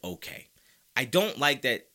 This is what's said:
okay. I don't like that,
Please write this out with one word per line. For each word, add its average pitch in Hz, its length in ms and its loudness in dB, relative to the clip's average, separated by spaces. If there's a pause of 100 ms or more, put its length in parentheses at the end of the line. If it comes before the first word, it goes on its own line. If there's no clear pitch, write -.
okay. 87 440 -10 (480)
I 131 80 0
don't 185 340 2
like 143 240 2
that, 117 320 0